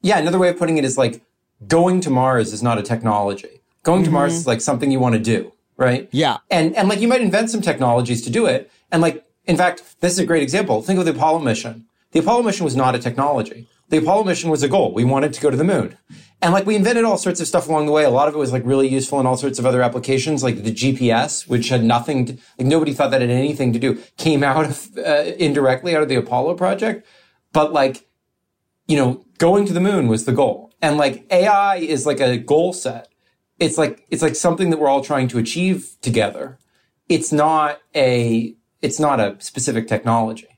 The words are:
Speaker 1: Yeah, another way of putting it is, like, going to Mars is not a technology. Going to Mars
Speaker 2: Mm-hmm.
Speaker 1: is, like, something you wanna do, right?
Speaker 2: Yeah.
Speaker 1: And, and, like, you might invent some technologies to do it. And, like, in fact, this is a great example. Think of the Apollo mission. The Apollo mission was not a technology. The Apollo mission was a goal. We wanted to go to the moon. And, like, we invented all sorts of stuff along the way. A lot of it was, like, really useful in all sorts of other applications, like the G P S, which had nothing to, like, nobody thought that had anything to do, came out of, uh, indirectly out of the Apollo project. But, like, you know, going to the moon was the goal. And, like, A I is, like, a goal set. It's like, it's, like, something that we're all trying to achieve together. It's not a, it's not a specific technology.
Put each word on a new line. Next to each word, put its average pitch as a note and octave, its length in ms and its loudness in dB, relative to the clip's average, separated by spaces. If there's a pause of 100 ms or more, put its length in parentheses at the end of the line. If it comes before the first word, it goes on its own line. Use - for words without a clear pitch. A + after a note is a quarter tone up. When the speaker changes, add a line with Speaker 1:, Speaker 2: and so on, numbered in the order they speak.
Speaker 1:
Yeah, F#3 180 2
another E3 200 0
way F3+ 100 4
of F3 100 -2
putting E3 200 0
it C#3 60 0
is, - 120 -4
like, B2 260 -2 (440)
going F3 360 2
to D3+ 80 -4
Mars B2+ 420 0
is - 100 -10
not A#2 160 0
a G2+ 40 -6
technology. G#2 760 -4 (220)
Going F3 220 2
to D#3 60 0
Mars C#3+ 220 2
Speaker 2:
Mm-hmm. E3 60 -4
Speaker 1:
is, - 80 -6
like, A#2 160 0
something C#3 280 -2
you C3 100 0
wanna A#2+ 180 2
do, A2 340 -4 (240)
right? B2+ 360 0
Speaker 2:
Yeah. C3+ 260 0 (120)
Speaker 1:
And, E3 260 0
and, G3 120 2
like, G3 120 0
you A#3 80 2
might B3+ 120 2
invent A3+ 300 0
some A3 100 -4
technologies A#2+ 640 0
to - 80 -8
do A3 160 0
it. C3+ 240 -2 (200)
And, E3 120 2
like, E3 220 -2 (200)
in E3+ 120 0
fact, - 440 -2
this F3 120 0
is F3+ 60 -2
a E3 80 0
great E3 160 2
example. C3+ 400 0
Think F#3 160 0
of F#3 60 0
the E3+ 60 0
Apollo D#3 300 0
mission. A2+ 460 -6 (260)
The D#3+ 80 2
Apollo A#3 240 2
mission F#3+ 200 -2
was C3+ 100 -2
not B2+ 200 2
a A#2+ 40 -2
technology. B2 680 -4 (220)
The D#3 80 2
Apollo F#3 260 2
mission F3 260 -2
was D#3 120 0
a D3 60 0
goal. B2+ 260 0
We A2+ 100 0
wanted C3+ 300 0
to - 60 -14
go D3 100 2
to B2+ 60 -2
the D3 80 0
moon. D#3+ 340 -2 (420)
And, F3 120 2
like, G3 140 2
we A3 80 0
invented A3+ 300 2
all G3+ 140 2
sorts F3+ 220 -2
of D#3+ 60 -4
stuff F3 220 0
along D3+ 180 0
the D3 60 0
way. D3+ 120 4
A C3+ 60 6
lot C#3 180 4
of D3+ 60 -4
it D#3 40 -2
was, C3 140 -2
like, B2+ 120 -2
really C3+ 240 2
useful C3+ 320 -2
in B2+ 60 2
all B2+ 100 0
sorts C3+ 220 -4
of B2 80 0
other B2+ 160 2
applications, C3 600 -2
like G#2+ 200 -2
the A2 80 -4
G B2+ 240 0
P B2+ 160 0
S, B2+ 360 -2
which A#2+ 220 -2
had B2 160 0
nothing A#2+ 420 2
to, C3+ 60 -10 (260)
like, B2+ 80 0
nobody D3+ 260 2
thought C3+ 180 0
that C3 100 2
had A#2+ 100 0
anything C3 440 0
to A#2 40 -2
do, A#2+ 200 0 (180)
came D#3 260 0
out C#3+ 240 2
of, - 320 -10
uh, D3 400 0
indirectly C#3+ 560 0
out D3+ 80 2
of C#3+ 60 -2
the C3 80 0
Apollo B2+ 380 -2
project. G3 520 -4 (460)
But, D3+ 200 2
like, C3+ 340 0 (840)
you D#3 80 2
know, C3 280 0 (140)
going G3 280 4
to F#3 60 -2
the E3+ 80 0
moon F#3 280 0
was A2 160 0
the B2+ 80 -2
goal. - 400 -2 (100)
And, D3 140 0
like, C#3+ 340 -2
A F#3 160 4
I G3+ 300 2
is, D#3 300 -4
like, C#3+ 140 -2
a B2 160 2
goal D#3 360 2
set. A#2+ 360 -10 (500)
It's D#3+ 200 -2
like, - 320 -2
it's, F3+ 120 -4
like, D#3 120 0
something F3 360 0
that D#3 80 0
we're D3+ 100 2
all C#3 140 2
trying C3+ 260 -2
to A#2+ 100 -4
achieve F3 640 -4
together. A#2+ 560 -4 (500)
It's D#3+ 240 0
not D3+ 480 0 (140)
a, A#2+ 600 0 (280)
it's - 160 -4
not C#3+ 220 2
a G2+ 180 -2
specific B2 500 -6
technology. A2+ 680 -2